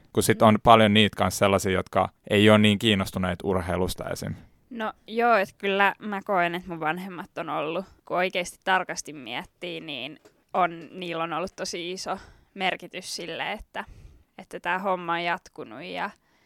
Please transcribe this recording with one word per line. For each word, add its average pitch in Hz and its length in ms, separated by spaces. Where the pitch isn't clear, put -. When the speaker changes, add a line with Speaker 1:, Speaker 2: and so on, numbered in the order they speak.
Speaker 1:
kun 107 100
sit 110 200
on 107 200
paljon 110 320
niitä 107 220
kans 95 220
sellaisia, 98 340
jotka 92 360
ei 104 200
oo 107 80
niin 104 200
kiinnostuneita 95 680
urheilusta 92 640
esim? - 240
Speaker 2:
No 220 220
joo, 233 300
et 190 220
kyllä 196 400
mä 208 260
koen, 175 300
että 180 140
mun 165 120
vanhemmat 175 580
on 170 100
ollut, 160 360
kun - 120
oikeesti 180 480
tarkasti 180 480
miettii, 156 680
niin 143 400
on, 170 380
niillä 170 320
on 170 80
ollut 170 240
tosi 175 360
iso 165 260
merkitys 185 640
sille, 165 360
että, 208 320
että 190 220
tää 175 180
homma 180 340
on 170 120
jatkunut. 147 580
Ja 180 280